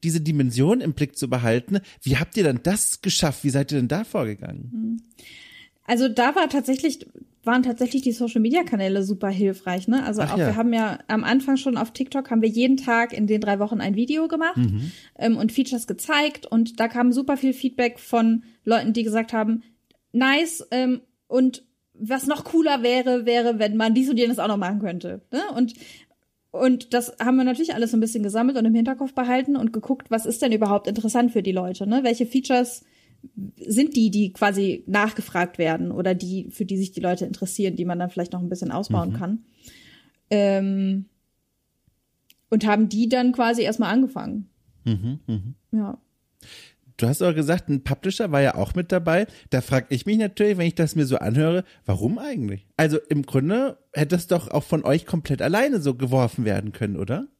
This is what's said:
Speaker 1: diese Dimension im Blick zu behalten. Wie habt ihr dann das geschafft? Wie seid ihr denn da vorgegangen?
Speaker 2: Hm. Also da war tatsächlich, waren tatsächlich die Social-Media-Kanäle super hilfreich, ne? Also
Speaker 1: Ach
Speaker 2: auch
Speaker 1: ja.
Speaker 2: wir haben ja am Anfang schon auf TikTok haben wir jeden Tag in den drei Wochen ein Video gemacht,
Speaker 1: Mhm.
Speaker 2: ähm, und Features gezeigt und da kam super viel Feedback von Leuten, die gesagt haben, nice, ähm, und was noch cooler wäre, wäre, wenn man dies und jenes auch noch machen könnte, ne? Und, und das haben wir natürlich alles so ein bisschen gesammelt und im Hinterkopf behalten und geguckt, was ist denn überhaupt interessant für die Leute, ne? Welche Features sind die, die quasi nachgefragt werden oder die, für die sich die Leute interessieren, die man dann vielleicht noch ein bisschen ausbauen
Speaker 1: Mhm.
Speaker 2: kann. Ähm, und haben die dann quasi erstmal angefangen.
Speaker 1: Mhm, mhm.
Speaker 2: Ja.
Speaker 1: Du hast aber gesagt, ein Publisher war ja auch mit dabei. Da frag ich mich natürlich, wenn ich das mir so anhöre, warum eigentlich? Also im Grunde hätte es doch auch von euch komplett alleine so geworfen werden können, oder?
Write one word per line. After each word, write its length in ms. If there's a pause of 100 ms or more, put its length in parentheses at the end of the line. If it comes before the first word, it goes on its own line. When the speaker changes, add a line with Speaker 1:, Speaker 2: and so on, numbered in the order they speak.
Speaker 1:
diese 200
Dimension 580
im 140
Blick 240
zu 100
behalten. 520 (200)
Wie 160
habt 220
ihr 60
dann 180
das 400
geschafft? 420
Wie 60
seid 200
ihr 60
denn 120
da 140
vorgegangen? 720
Speaker 2:
Hm. 300 (840)
Also 240
da 260
war 140
tatsächlich, 580 (360)
waren 200
tatsächlich 380
die 120
Social-Media-Kanäle 920
super 260
hilfreich, 600
ne? 180
Also 160
Speaker 1:
Ach 100
Speaker 2:
auch 60
Speaker 1:
ja. 80
Speaker 2:
wir 100
haben 160
ja 340
am 160
Anfang 360
schon 180
auf 160
TikTok 380
haben 100
wir 80
jeden 300
Tag 340
in 140
den 160
drei 160
Wochen 240
ein 120
Video 320
gemacht, 300
Speaker 1:
Mhm. 340 (280)
Speaker 2:
ähm, 180
und 160
Features 340
gezeigt 600
und 340
da 80
kam 240
super 240
viel 160
Feedback 480
von 440 (200)
Leuten, 300
die 80
gesagt 320
haben, 300 (480)
nice, 580
ähm, 320 (240)
und 360 (300)
was 340
noch 180
cooler 380
wäre, 440
wäre, 320
wenn 180
man 160
dies 160
und 80
jenes 220
auch 100
noch 80
machen 220
könnte, 420 (100)
ne? 120 (120)
Und, 200 (760)
und 440
das 260
haben 160
wir 60
natürlich 320
alles 160
so 60
ein 40
bisschen 220
gesammelt 340
und 80
im 120
Hinterkopf 360
behalten 440
und 160
geguckt, 400
was 120
ist 160
denn 120
überhaupt 340
interessant 460
für 100
die 80
Leute, 340
ne? 200
Welche 220
Features 580 (720)
sind 400
die, 140
die 240
quasi 520
nachgefragt 720
werden 320
oder 240
die, 360
für 160
die 100
sich 160
die 80
Leute 240
interessieren, 500
die 120
man 120
dann 120
vielleicht 240
noch 80
ein 80
bisschen 200
ausbauen 400
Speaker 1:
Mhm. 60
Speaker 2:
kann. 220 (920)
Ähm, 760 (1400)
und 160
haben 220
die 200
dann 240
quasi 300
erstmal 300
angefangen. 560 (360)
Speaker 1:
Mhm, 420
mhm. 280 (180)
Speaker 2:
Ja. 260 (1000)
Speaker 1:
Du 120
hast 140
aber 120
gesagt, 340
ein 140
Publisher 480
war 100
ja 140
auch 220
mit 160
dabei. 340 (240)
Da 120
frag 260
ich 180
mich 100
natürlich, 420
wenn 100
ich 80
das 180
mir 120
so 120
anhöre, 460 (220)
warum 320
eigentlich? 480 (100)
Also 220 (100)
im 140
Grunde 560 (140)
hätte 220
es 140
doch 200
auch 140
von 220
euch 200
komplett 380
alleine 380
so 140
geworfen 500
werden 280
können, 240
oder? 300 (140)